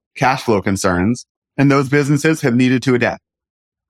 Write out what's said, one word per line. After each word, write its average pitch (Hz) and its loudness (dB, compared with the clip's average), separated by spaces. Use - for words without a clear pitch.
cash 131 0
flow 104 0
concerns. 95 -2
And 139 2
those 139 2
businesses 147 0
have 127 0
needed 127 0
to 127 0
adapt. 104 -2